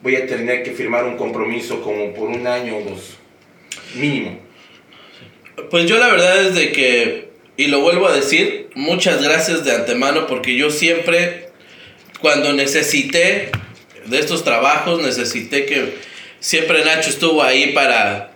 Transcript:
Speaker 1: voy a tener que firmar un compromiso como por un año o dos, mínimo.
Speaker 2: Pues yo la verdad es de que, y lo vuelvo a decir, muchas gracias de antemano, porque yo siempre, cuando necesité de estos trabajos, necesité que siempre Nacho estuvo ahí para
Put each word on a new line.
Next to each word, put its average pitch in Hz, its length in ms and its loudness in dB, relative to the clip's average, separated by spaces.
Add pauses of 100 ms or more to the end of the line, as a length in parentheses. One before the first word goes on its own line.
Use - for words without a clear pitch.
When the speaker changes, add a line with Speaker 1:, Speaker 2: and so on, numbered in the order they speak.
Speaker 1:
voy 127 140 0
a 131 120 -2
tener 123 360 -2
que 127 80 -8
firmar 120 340 -2
un 120 120 -6
compromiso 113 640 -4
como 104 320 -4
por 110 160 -4
un 123 180 -6
año 123 300 -4
o 107 120 -6
dos, 92 280 -14 (800)
mínimo. 117 440 -4 (1300)
Speaker 2:
Pues 170 180 2
yo 220 100 4
la 240 100 6
verdad 185 380 6
es 170 100 2
de 160 160 2
que, 123 580 2 (280)
y 143 100 2
lo 143 140 2
vuelvo 175 260 4
a 170 80 4
decir, 139 600 0
muchas 156 460 0
gracias 160 440 0
de 131 80 2
antemano, 135 540 0
porque 127 280 -2
yo 147 160 0
siempre, 170 800 0 (720)
cuando 143 320 2
necesité 151 960 0 (560)
de 120 140 -2
estos 151 240 -2
trabajos, 147 600 2
necesité 127 640 -2
que 135 300 -2 (440)
siempre 160 460 0
Nacho 156 240 0
estuvo 156 340 2
ahí 135 300 2
para 113 640 2